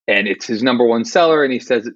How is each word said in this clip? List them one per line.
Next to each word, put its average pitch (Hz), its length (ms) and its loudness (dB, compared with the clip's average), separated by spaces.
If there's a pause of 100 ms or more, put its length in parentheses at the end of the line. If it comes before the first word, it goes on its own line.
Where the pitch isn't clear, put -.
And 104 180 0
it's 95 200 -6
his 110 160 -4
number 123 220 2
one 117 200 2
seller. 160 400 2
And 131 80 -2
he 120 80 -4
says, 120 360 -2